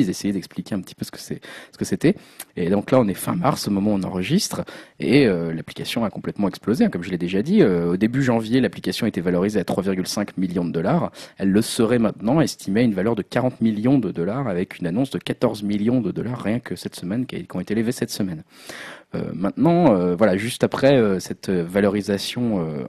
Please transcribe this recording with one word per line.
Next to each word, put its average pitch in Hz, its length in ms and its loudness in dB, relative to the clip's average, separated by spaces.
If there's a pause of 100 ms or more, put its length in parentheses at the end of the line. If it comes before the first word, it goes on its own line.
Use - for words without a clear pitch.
Ils 104 100 4
essayaient 101 220 -2
d'expliquer 90 420 -6
un 98 60 -2
petit - 160 -16
peu - 80 -10
ce - 80 -12
que - 80 -18
c'est, - 200 -10 (320)
ce - 60 -20
que 107 60 -2
c'était. 143 300 2 (420)
Et 87 120 -2
donc 101 220 0
là, 131 100 6
on 117 60 4
est 95 80 0
fin - 200 -4
mars, 107 340 0
au - 20 -2
moment 101 220 2
où - 20 2
on 95 80 0
enregistre, 95 640 -2 (340)
et, 123 280 4
euh, 85 260 0
l'application - 520 -6
a 98 60 -2
complètement - 380 -4
explosé, 113 360 0
hein, - 40 2
comme 87 160 -4
je 90 60 -10
l'ai 90 80 -2
déjà 90 240 0
dit. 196 200 4
Euh, 87 300 4
au 90 40 2
début 117 260 2
janvier, 117 380 2
l'application 95 460 -2
était 101 140 0
valorisée 90 400 2
à 87 40 -4
trois - 200 -2
virgule 92 220 0
cinq - 300 -6
millions 90 280 0
de 80 80 -4
dollars. 98 400 0 (260)
Elle 98 120 2
le 101 120 6
serait 117 380 2
maintenant, 113 400 0
estimée 104 400 0
à 123 40 4
une 113 100 2
valeur 101 200 0
de 104 80 -2
quarante 123 380 -2
millions 113 380 2
de 104 120 0
dollars, 98 380 -4
avec 92 300 -4
une 87 80 -6
annonce 110 240 -2
de - 80 -4
quatorze 110 440 -2
millions 104 380 0
de 98 120 -2
dollars 120 300 -6
rien 107 180 -2
que - 160 -10
cette - 200 -10
semaine, 113 300 -4
qui - 100 -12
a, - 40 -8
qui - 160 -12
ont 90 40 -2
été 92 140 -4
levés 113 180 0
cette - 180 -4
semaine. 90 320 -6 (760)
Euh, - 60 -4 (120)
maintenant, 143 640 4
euh, 90 180 2
voilà, 95 220 4
juste 110 260 -2
après, 135 340 4
euh, 104 220 2
cette - 320 -8
valorisation, 101 1080 0
euh, 78 280 -4